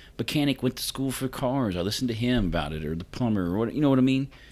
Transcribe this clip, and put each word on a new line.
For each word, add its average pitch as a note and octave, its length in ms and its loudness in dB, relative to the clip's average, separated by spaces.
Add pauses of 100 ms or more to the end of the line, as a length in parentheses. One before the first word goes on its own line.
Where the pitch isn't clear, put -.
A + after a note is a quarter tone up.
(180)
mechanic C#3+ 460 0
went B2+ 140 0
to - 60 -8
school C3+ 280 -4
for C3 160 -4
cars, B2 480 0
I F2 60 0
listened A2 280 -2
to A2+ 40 -2
him A#2+ 320 2
about D#2+ 280 0
it, D#2 120 -6
or D#2+ 100 -2
the E2+ 100 -6
plumber, G#2+ 420 0
or F2 100 0
what, A2+ 160 0
you D3 80 -2
know D3 80 6
what C3+ 100 6
I B2+ 40 6
mean? C3+ 260 2 (220)